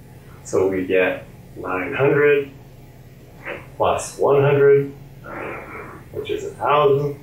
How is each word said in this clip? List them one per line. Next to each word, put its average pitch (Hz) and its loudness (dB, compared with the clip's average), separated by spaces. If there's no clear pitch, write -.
So 95 0
we 95 -2
get 92 0
nine 92 -8
hundred 143 2
plus - -2
one 139 4
hundred, 139 4
which - -10
is - -6
a - -10
thousand. 143 0